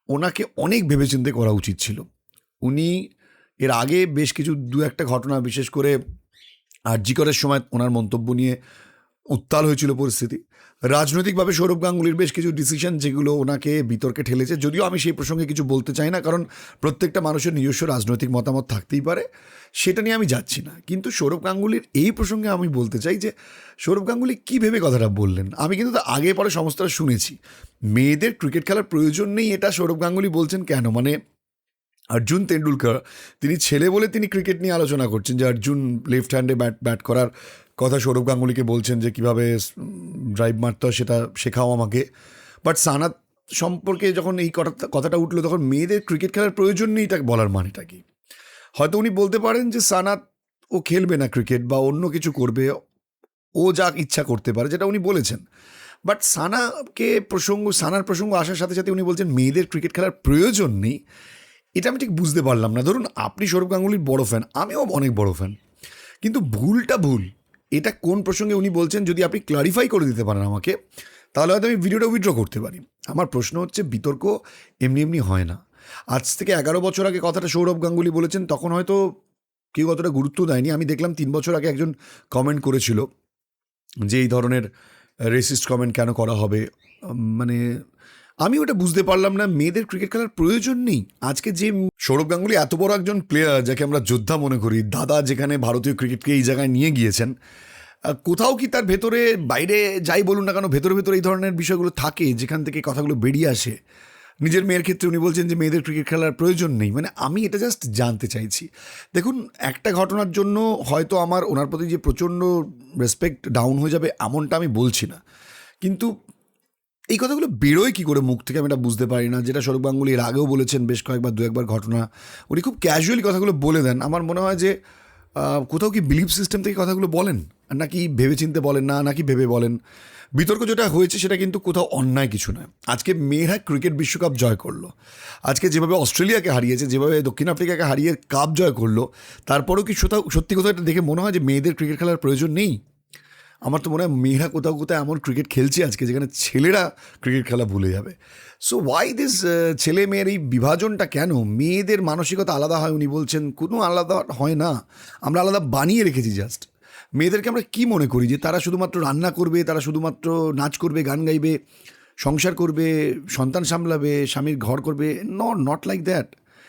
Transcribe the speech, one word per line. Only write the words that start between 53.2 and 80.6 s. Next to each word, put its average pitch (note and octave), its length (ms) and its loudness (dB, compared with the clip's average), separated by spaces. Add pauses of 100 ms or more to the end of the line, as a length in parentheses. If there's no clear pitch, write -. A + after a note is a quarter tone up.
ও F3+ 180 4
যা F3 240 2
ইচ্ছা D3+ 260 -2
করতে B2 300 -2
পারে, A#2+ 160 0
যেটা E3 160 -2
উনি G3+ 140 0
বলেছেন। E3+ 400 0 (680)
But G#3 140 0
সানাকে A#3 1000 -2
প্রসঙ্গ, G3+ 500 -2
সানার F3+ 320 0
প্রসঙ্গ G3 320 -2
আসার E3+ 220 0
সাথে F3 180 -4
সাথে F#3 160 -2
উনি F#3+ 120 0
বলছেন F3+ 260 0
মেয়েদের C#3 380 2
ক্রিকেট - 280 -4
খেলার F#3 160 0
প্রয়োজন F3 600 2
নেই, G#2+ 340 -2 (680)
এটা G3+ 160 0
আমি C4 80 -4
ঠিক B3 120 -4
বুঝতে D#3+ 320 2
পারলাম A#2 300 2
না। A#2+ 100 0
ধরুন G#3+ 220 0 (120)
আপনি - 300 -4
সৌরভ F3+ 240 0
গাঙ্গুলির F#3+ 300 0
বড় C3+ 240 2
ফ্যান, A2 180 0 (120)
আমিও G#3+ 280 -2
অনেক C#3 320 0
বড় G2+ 180 2
ফ্যান, F#2+ 220 -6 (680)
কিন্তু A3 180 0
ভুলটা F#3+ 560 0
ভুল। B2+ 340 0 (400)
এটা D3+ 200 0
কোন G3 320 -2
প্রসঙ্গে G#3 320 -2
উনি G3 160 0
বলছেন E3+ 340 0
যদি F3 200 0
আপনি E3+ 160 -2
ক্লারিফাই F#3 480 0
করে F3 180 2
দিতে A#2 180 0
পারেন G2+ 180 0
আমাকে, G2+ 340 -2 (580)
তাহলে D#3+ 180 4
হয়তো G#3 140 2
আমি A#3+ 100 2
ভিডিওটা G3+ 300 2
উইথড্র G#3 260 2
করতে A2 280 -2
পারি। G2 180 -10 (280)
আমার E3+ 200 -2
প্রশ্ন B2+ 340 -2
হচ্ছে F3+ 220 -4
বিতর্ক C#3+ 560 -2 (420)
এমনি C3 220 2
এমনি D#3+ 160 0
হয় F#2+ 260 2
না। E2+ 220 -8 (400)
আজ B2+ 300 -2
থেকে G3 160 0
এগারো D#3+ 280 2
বছর F#3 260 0
আগে F#3 160 0
কথাটা E3+ 260 -2
সৌরভ F3 340 2
গাঙ্গুলি E3+ 280 2
বলেছেন, E3 360 0
তখন D3+ 260 -2
হয়তো F#3+ 500 0 (520)
কেউ D#3+ 160 2
অতটা E3+ 180 0
গুরুত্ব C#3+ 380 0
দেয়নি। C#3 240 2